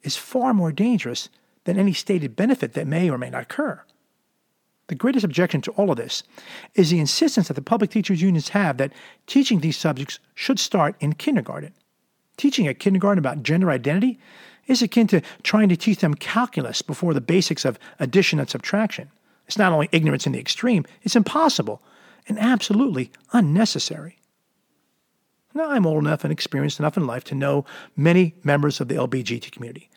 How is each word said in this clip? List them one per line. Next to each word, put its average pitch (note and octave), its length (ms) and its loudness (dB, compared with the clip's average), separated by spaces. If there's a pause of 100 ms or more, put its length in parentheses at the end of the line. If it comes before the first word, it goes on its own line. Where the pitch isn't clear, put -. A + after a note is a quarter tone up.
is C#3 140 -6
far B3+ 360 -2
more E3+ 200 2
dangerous G3 560 -2 (340)
than F#3 160 0
any F#3+ 140 4
stated D3 420 -2
benefit G3 380 0
that D3 120 -4
may D#3+ 240 0
or C3 80 -2
may B2 120 -10
not B2+ 140 -8
occur. - 380 -6 (1080)
The D#3+ 80 -6
greatest B3 280 0
objection E3+ 380 0
to - 100 -8
all G3+ 180 0
of D3 60 2
this - 260 -8 (520)
is E3+ 160 4
the E3+ 100 4
insistence F#3+ 480 2
that D3+ 60 -6
the C3+ 80 -6
public G#3+ 280 0
teachers' F#3+ 320 0
unions F3 280 2
have F3+ 280 0
that C3+ 140 -2 (340)
teaching C4 360 2
these D#3 160 -2
subjects C#3+ 420 -4 (160)
should - 240 -2
start E3+ 400 0
in D3+ 140 -2
kindergarten. - 600 -2 (640)
Teaching C4+ 320 0
a C3 60 -2
kindergarten G3 460 2
about D3 220 -2
gender E3 300 2
identity D#3 480 0 (480)
is B3+ 140 2
akin A3+ 260 4
to E3+ 140 4 (220)
trying G#3+ 260 4
to F3 80 4
teach G#3 220 0
them D3+ 140 2
calculus D3 680 -4
before E3 320 -2
the C#3+ 80 0
basics E3 420 0
of B2+ 160 -2 (200)
addition E3 380 2
and C#3 120 -2
subtraction. G3+ 600 -4 (380)
It's - 100 -6
not F#3+ 140 4
only D#3 220 2
ignorance D#3 340 2
in C3+ 60 -2
the B2+ 60 -6
extreme, F#3+ 460 0 (180)
it's - 120 -4
impossible B3 640 0 (460)
and G#3+ 120 -6
absolutely G#3+ 720 0 (220)
unnecessary. E3+ 840 0 (1400)
Now, D#4 160 -4
I'm A#3+ 160 2
old D#3 180 0
enough D3+ 200 -2
and D3+ 100 -4
experienced C#3+ 460 -4
enough D3+ 180 0
in D#3+ 100 -2
life B2 180 -8
to - 100 -8
know C#3 300 0 (300)
many E3+ 380 6 (100)
members C#3+ 380 2
of B2 60 -4
the B2 80 -6
L B2+ 120 -2
B B2+ 160 -4
G A#2 160 -6
T - 120 -14
community. B2 460 -16